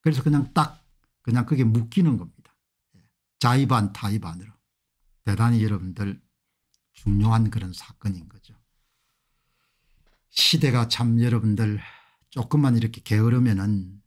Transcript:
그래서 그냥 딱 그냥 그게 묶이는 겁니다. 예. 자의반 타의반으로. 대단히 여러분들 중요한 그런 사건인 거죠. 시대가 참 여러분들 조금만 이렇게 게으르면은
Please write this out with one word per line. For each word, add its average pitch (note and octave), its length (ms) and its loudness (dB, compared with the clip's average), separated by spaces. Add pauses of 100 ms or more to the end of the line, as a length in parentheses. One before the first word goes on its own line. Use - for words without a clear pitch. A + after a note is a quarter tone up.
그래서 C#3 200 0
그냥 D3 320 0
딱 - 320 -2 (380)
그냥 A#2+ 220 0
그게 C3 180 0
묶이는 A#2 540 2
겁니다. - 380 -14 (400)
예. - 60 -20 (380)
자의반 B2 540 2
타의반으로. G2 580 -8 (760)
대단히 A2+ 380 2
여러분들 G2 580 -6 (720)
중요한 G#2+ 580 2
그런 F#2 240 -8
사건인 F2+ 560 -10
거죠. - 240 -20 (1800)
시대가 B2+ 580 0
참 A#2 340 0
여러분들 A2 600 0 (480)
조금만 C3 460 0
이렇게 A2+ 260 -2
게으르면은 G#2+ 1040 0